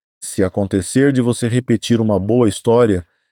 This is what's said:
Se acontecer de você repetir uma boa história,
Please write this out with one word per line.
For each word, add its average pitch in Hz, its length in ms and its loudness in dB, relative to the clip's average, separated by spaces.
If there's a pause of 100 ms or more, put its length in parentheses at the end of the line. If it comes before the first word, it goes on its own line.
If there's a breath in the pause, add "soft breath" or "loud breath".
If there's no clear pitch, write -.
(220)
Se - 220 -4
acontecer 101 680 0
de 127 80 0
você 120 260 -2
repetir 117 540 -2
uma 107 180 0
boa 110 300 2
história, 113 560 0 (260)